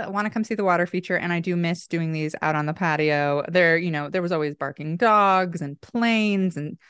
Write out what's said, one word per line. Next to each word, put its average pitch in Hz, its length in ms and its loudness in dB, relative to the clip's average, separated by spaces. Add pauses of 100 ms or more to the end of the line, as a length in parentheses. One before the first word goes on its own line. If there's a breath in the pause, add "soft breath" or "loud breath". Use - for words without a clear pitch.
wanna 208 220 -4
come 220 140 -2
see 226 100 -4
the 208 80 -2
water 175 240 4
feature, 180 300 -4
and 175 160 -2
I 170 80 0
do 175 160 -2
miss 170 320 -2
doing 165 240 -2
these 156 300 -4
out 156 120 2
on 151 120 -2
the 151 80 -2
patio. 147 760 0
There, 170 280 4
you 170 140 -2
know, 147 180 -4
there 185 140 -2
was 170 80 -4
always 151 240 -2
barking 147 420 -6
dogs 190 640 4
and 143 200 -8
planes, 214 760 0
and 147 220 -8 (120 soft breath)